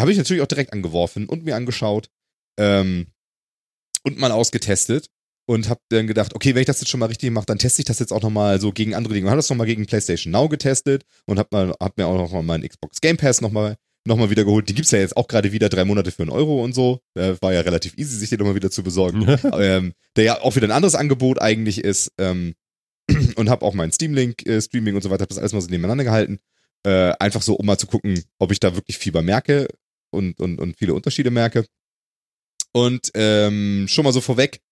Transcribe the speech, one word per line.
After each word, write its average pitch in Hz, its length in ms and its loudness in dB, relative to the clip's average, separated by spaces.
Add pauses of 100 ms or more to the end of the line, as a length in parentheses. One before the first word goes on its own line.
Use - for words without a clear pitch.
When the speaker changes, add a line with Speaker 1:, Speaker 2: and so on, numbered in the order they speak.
Speaker 1:
hab 131 80 2
ich 202 80 4
natürlich 180 240 0
auch 139 60 0
direkt 143 260 -4
angeworfen 87 560 -2
und 165 160 -8
mir 143 120 -4
angeschaut, 113 520 -4 (500)
ähm, 95 500 2 (960)
und 139 140 -4
mal 127 140 2
ausgetestet 113 800 0 (360)
und 113 220 0
hab 120 120 -2 (100)
dann 110 160 2
gedacht, 107 280 -2
okay, 127 200 2
wenn 123 80 2
ich 127 40 -2
das 139 140 0
jetzt - 80 -8
schon 127 120 -4
mal 117 60 -2
richtig 113 240 -4
mache, 110 160 -2
dann 107 120 -2
teste 127 240 0
ich - 40 -8
das 117 120 -2
jetzt 113 140 -4
auch 104 100 -2
nochmal 104 380 2
so 104 120 -2
gegen 107 220 -2
andere 110 180 -4
Dinge. 98 160 -2
Hab 120 80 2
das 151 140 0
nochmal 117 160 -2
gegen 107 180 -2
PlayStation 92 480 -2
Now 127 160 4
getestet 139 560 -2 (220)
und 98 120 0
hab - 140 -2
mal, 92 280 0
hab - 180 -4
mir 95 80 0
auch 92 100 2
nochmal 87 280 -2
meinen 82 220 -2
Xbox - 340 -14
Game 165 160 2
Pass 135 240 2
nochmal, 107 360 -2 (300)
nochmal 110 240 2
wieder 107 140 4
geholt. 104 240 2
Die 101 60 -2
gibt's 156 180 -2
ja 104 80 4
jetzt 95 160 -2
auch 117 100 2
gerade 101 260 0
wieder 107 160 2
drei 92 160 0
Monate 98 280 0
für - 100 -6
einen 78 80 -4
Euro 143 320 0
und 120 120 -6
so. 123 260 2 (140)
Äh, 92 260 0
war 95 120 2
ja 87 100 2
relativ 87 360 -2
easy, 135 180 -8
sich 104 140 -6
den 110 80 0
nochmal 101 160 0
wieder 95 160 -2
zu - 140 -6
besorgen. 92 420 0
Speaker 2:
<laughs> 147 320 2
Speaker 1:
Ähm, 95 340 2 (240)
der 110 80 6
ja - 180 2
auch 123 120 0
wieder 107 140 2
ein 107 40 0
anderes 165 220 4
Angebot 127 480 2
eigentlich 110 400 0
ist. - 360 -2
Ähm, 90 360 -4 (540)
<clears throat> - 280 2
und 113 140 2
hab 123 120 0
auch 98 120 0
meinen 82 180 -2
Steam 156 220 -2
Link, 123 320 -2
äh, 110 160 0
Streaming 110 320 -2
und 98 80 -2
so 98 80 -4
weiter, 98 120 0
hab 95 80 -2
das 98 80 -12
alles 98 140 -4
mal 104 80 -2
so 87 80 -6
nebeneinander 92 360 -2
gehalten. 110 340 0 (480)
Äh, 92 320 4
einfach 101 240 0
so, 110 120 0
um 104 120 -2
mal 101 120 4
zu - 100 -6
gucken, 95 340 -2 (160)
ob 92 140 0
ich 98 80 -2
da 90 160 0
wirklich - 220 -8
viel - 140 -6
bei 80 100 0
merke 131 440 0 (460)
und, 92 260 -4
und, 90 220 -4
und 85 180 -6
viele 87 160 0
Unterschiede 127 380 -2
merke. 117 340 2 (1080)
Und, 123 420 0
ähm, 104 720 2
schon - 160 0
mal 135 80 4
so 127 80 2
vorweg, 127 400 0 (120)